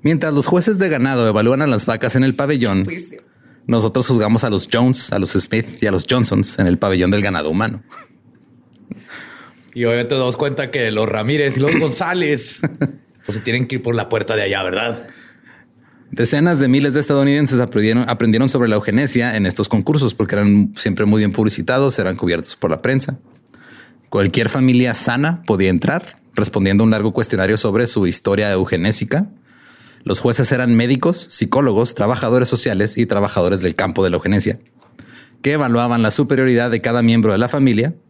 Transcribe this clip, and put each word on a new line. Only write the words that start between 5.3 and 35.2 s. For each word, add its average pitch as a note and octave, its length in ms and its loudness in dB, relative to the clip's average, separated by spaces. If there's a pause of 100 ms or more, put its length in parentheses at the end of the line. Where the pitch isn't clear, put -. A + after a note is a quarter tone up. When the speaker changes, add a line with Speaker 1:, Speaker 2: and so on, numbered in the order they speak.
Speaker 1:
Smith - 500 -2
y A2 40 0
a G#2 60 0
los F2+ 180 -2
Johnsons G#2+ 500 0
en G2 80 2
el F2 120 2
pabellón F#2 320 0
del G#2 100 0
ganado F2 280 -2
humano. G#2+ 340 -4 (1900)
Speaker 2:
Y A#2+ 120 -4
obviamente A#2+ 300 0
nos C3 60 0
damos A#2+ 160 -2
cuenta C#3 340 -4
que A#2 200 -2
los G#2+ 160 -2
Ramírez C3 500 -2
y - 40 -2
los D3+ 180 2
González, D#3+ 840 -2 (300)
<laughs> - 340 -20
pues, A2 120 -8
se G#2+ 60 -10
tienen A#2+ 240 -2
que C3 80 -6
ir A#2+ 60 -6
por A#2+ 140 -2
la G#2+ 140 -4
puerta A2 260 -2
de G#2 80 0
allá, G2 200 -2
¿verdad? A2 440 -4 (1040)
Speaker 1:
Decenas D3+ 480 2
de C3+ 80 2
miles C3+ 260 2
de D3 60 2
estadounidenses C#3 640 2
aprendieron, A#2 480 0
aprendieron A#2 400 2
sobre B2 180 2
la G#2+ 80 2
eugenesia A#2+ 640 0
en G2+ 80 0
estos F#2+ 240 -2
concursos B2+ 440 0
porque G#2 220 -2
eran G#2 400 4
siempre G#2 300 -2
muy G#2+ 140 2
bien G#2 120 2
publicitados, B2 680 0
eran F#2 180 -2
cubiertos E2 400 -4
por F#2 120 -2
la D#2 120 -2
prensa. C3+ 360 -2 (920)
Cualquier G2+ 400 0
familia B2 440 2
sana D3+ 500 0
podía F#2+ 260 2
entrar, C3+ 500 -2 (160)
respondiendo G2+ 480 0
a - 20 4
un A2 60 4
largo G#2+ 220 0
cuestionario G#2+ 420 0
sobre A2 320 0
su G2 200 0
historia G2+ 440 0
eugenésica. G2+ 800 -2 (760)
Los - 160 -2
jueces A#2+ 320 0
eran B2 240 2
médicos, B2 540 0
psicólogos, A#2+ 680 0
trabajadores A#2+ 540 0
sociales G#2 480 -2
y A#2 80 2
trabajadores F#2+ 560 0
del F2 140 -2
campo F#2+ 280 -2
de F#2 60 2
la E2+ 80 -2
eugenesia, G2+ 420 -2 (840)